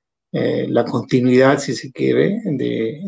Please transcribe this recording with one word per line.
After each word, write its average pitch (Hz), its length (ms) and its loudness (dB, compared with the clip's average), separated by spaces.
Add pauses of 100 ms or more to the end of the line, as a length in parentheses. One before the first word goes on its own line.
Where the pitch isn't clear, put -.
(320)
eh, 123 380 -2
la 120 160 2
continuidad, 127 760 2
si 127 160 -6
se 131 160 -12
quiere, 135 540 0
de, 120 640 -4